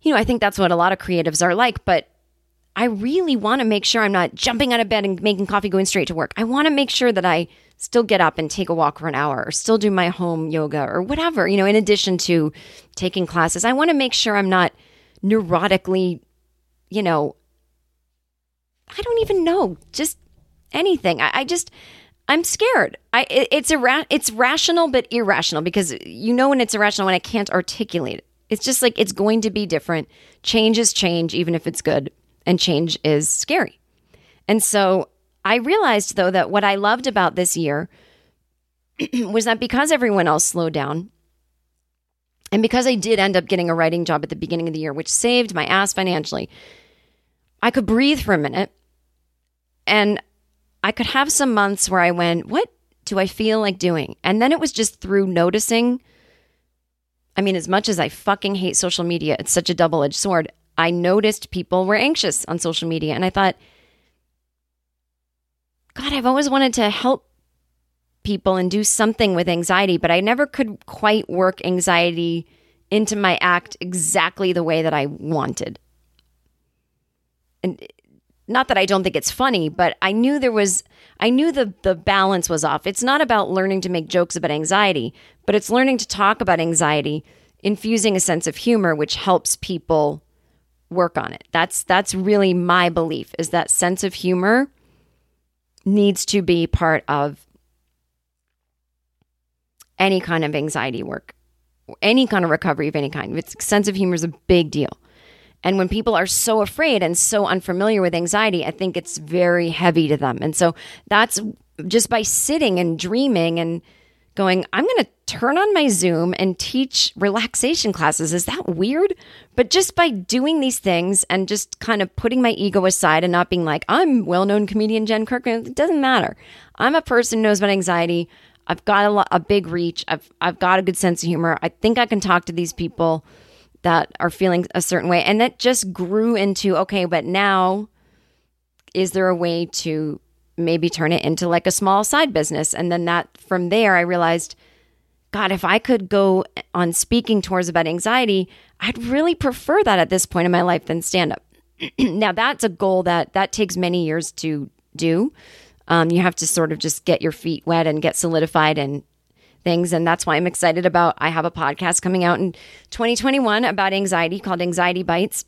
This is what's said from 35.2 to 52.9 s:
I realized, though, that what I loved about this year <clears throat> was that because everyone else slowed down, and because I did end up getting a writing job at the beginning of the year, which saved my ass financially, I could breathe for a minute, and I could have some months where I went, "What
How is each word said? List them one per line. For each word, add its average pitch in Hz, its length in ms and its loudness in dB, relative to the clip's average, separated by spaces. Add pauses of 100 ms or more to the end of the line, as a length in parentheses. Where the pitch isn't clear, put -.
I 208 120 2
realized, 254 600 0
though, 185 160 2
that 185 200 0
what 202 120 2
I 196 120 2
loved 220 320 0
about 196 280 0
this 180 220 -2
year 156 320 -2 (1080)
<clears throat> - 140 -6
was 226 320 0
that 226 140 0
because 269 320 0
everyone 208 360 2
else 151 160 2
slowed 165 300 -2
down, 151 360 -6 (1400)
and 208 100 2
because 240 260 2
I 254 80 2
did 202 240 0
end 190 180 0
up 170 80 -18
getting 175 240 0
a 165 60 0
writing 165 300 0
job 156 180 -2
at 156 60 -12
the 156 60 -8
beginning 165 320 -6
of 160 60 -8
the 156 60 -8
year, 156 140 -6
which 156 180 -8
saved 240 420 0
my 156 120 -2
ass 196 280 0
financially, 175 560 -4 (1120)
I 233 100 2
could 226 160 -2
breathe 262 320 4
for 214 140 0
a 160 60 2
minute, 151 320 -2 (1160)
and 208 340 2 (600)
I 196 80 0
could - 160 -4
have 285 240 0
some 269 220 2
months 202 360 0
where 185 100 2
I 175 120 4
went, 170 360 0
"What 370 240 -2 (340)